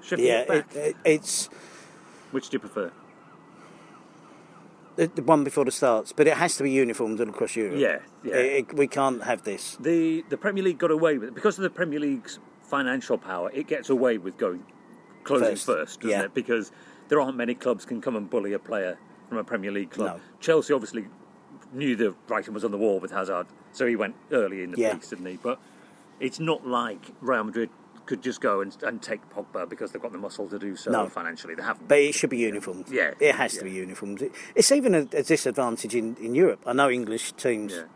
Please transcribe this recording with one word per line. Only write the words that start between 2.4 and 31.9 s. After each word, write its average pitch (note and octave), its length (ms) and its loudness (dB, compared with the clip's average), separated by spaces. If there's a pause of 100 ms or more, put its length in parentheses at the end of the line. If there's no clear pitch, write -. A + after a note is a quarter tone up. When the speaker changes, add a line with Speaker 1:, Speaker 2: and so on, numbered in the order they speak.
Speaker 1:
do C3+ 60 -4
you - 20 -4
prefer? G2+ 320 -6 (2000)
Speaker 2:
The, E3 120 2
the D#3+ 140 -6
one D3 220 6
before C#3 220 2
the B2+ 40 2
starts, A#2 420 2
but C#3+ 140 4
it D#3 120 6
has E3+ 180 2
to C#3 60 -4
be C#3 80 2
uniformed A#2+ 500 2
all A2+ 80 0
across G#2 260 -4
Europe. G#2+ 220 -2
Speaker 1:
Yeah, G#2 220 2 (260)
yeah. G#2+ 120 -2
Speaker 2:
It, C3 160 4 (180)
it, - 40 -10
we C#3+ 120 4
can't C3+ 380 0
have A#2 200 -2
this. - 340 -6
Speaker 1:
The, E3 520 2
the C#3+ 80 -2
Premier G3 260 -2
League F3 140 2
got E3+ 120 2
away D#3 280 4
with A2 100 -6
it. A#2+ 60 -14
Because - 240 2
of G3 60 -2
the F3 60 0
Premier D3+ 300 -4
League's C#3 380 -4 (240)
financial C3 560 -2
power, F#2 340 -6
it C#3+ 140 -6
gets C#3 240 -4
away B2 260 4
with F#2 220 -10
going, F2+ 260 -4 (600)
closing B2+ 260 2
Speaker 2:
First. G#2 160 -4
Speaker 1:
first, F2+ 340 -2
doesn't G#2+ 180 0
Speaker 2:
Yeah. F#2+ 60 0
Speaker 1:
it? G2 100 -8
Because A#2 380 -2 (360)
there D3 120 6
aren't C3 160 0
many A#2+ 180 -2
clubs - 300 -2
can A#2 160 -6
come A#2+ 160 -4
and G2+ 140 -6
bully G2+ 240 0
a G2 40 -2
player F#2+ 400 -4 (300)
from A#2+ 80 -6
a G#2+ 80 -2
Premier G2+ 260 -4
League G2+ 200 -4
club. F#2+ 260 -4
Speaker 2:
No. - 60 -18 (180)
Speaker 1:
Chelsea D#3 320 4
obviously A#2+ 340 -2 (680)
knew C3+ 200 0
the G#2 200 2 (140)
writing G#2+ 260 -4
was G#2 100 -4
on A2+ 60 -2
the G2+ 80 -4
wall G2+ 200 2
with F2+ 120 -6
Hazard, F#2 380 -4 (240)
so C3 140 -2
he A#2+ 100 2
went G#2 180 -2 (180)
early G2 300 0
in F2+ 80 -8
the F2+ 100 -4
Speaker 2:
Yeah. G#2+ 140 2
Speaker 1:
piece, - 160 -12
didn't F2+ 160 -10
he? F#2 100 -10
But B2 240 -6 (600)
it's C3+ 200 -4
not D#3+ 260 -2
like A#2+ 340 -2 (200)
Real A#2+ 240 0
Madrid A2 240 -2 (380)
could C3 160 -4
just B2+ 180 -6
go G2+ 200 2
and, G2 240 -6
and A2+ 180 -4
take A2 180 -8 (140)
Pogba F#2 340 -8
because G2+ 220 -10
they've F#2 100 -10
got E2+ 120 -8
the F2 60 -12
muscle G2+ 300 -10
to F#2+ 120 -8
do G2 160 -6
so A2 160 -4
Speaker 2:
No. G#2+ 160 0
Speaker 1:
financially. E2 480 -10
They F2+ 80 -8
haven't. - 240 -6
Speaker 2:
But D3 100 8